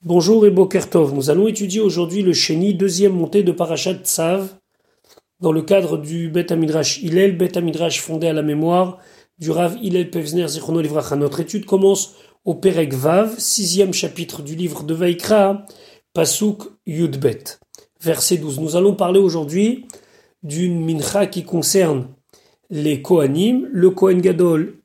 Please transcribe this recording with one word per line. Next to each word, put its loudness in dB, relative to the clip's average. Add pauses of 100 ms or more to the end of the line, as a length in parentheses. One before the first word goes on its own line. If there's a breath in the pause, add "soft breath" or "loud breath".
Bonjour 4
et 8
Boker 2
Tov. 2
Nous 0
allons 4
étudier -2
aujourd'hui 0
le 2
Sheni, 0
deuxième 2
montée 0
de 2
Parashat -2
Tzav, -4 (800 soft breath)
dans 0
le 0
cadre 2
du -6
Beth -2
Hamidrash 0
Hillel, 2
Beth -2
Hamidrash -2
fondé -4
à 0
la -2
mémoire 0 (400 soft breath)
du -8
Rav 0
Hillel -2
Pevzner -4
Zichrono -4
Livracha. -2
Notre -2
étude -6
commence 2 (320 soft breath)
au -2
Perek 0
Vav, 0
sixième 0
chapitre -6
du -12
livre -6
de -4
Vaïkra, 2 (480 loud breath)
Pasuk 0 (200)
Yud -2
Bet, -2 (420 loud breath)
verset 0
douze. -6
Nous -4
allons 4
parler 2
aujourd'hui 0 (560 loud breath)
d'une -2
mincha -2
qui -8
concerne 0 (600 soft breath)
les -2
Kohanim, 2
le 4
Kohen 2
Gadol 2